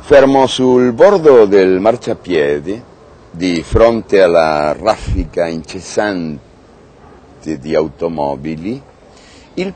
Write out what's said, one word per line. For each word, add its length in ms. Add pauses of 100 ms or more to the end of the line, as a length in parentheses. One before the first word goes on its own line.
Fermo 460
sul 460
bordo 520
del 340
marciapiede, 1040 (480)
di 320
fronte 580
alla 520
raffica 720
incessante 920 (1200)
di 160
automobili, 1040 (760)
il 200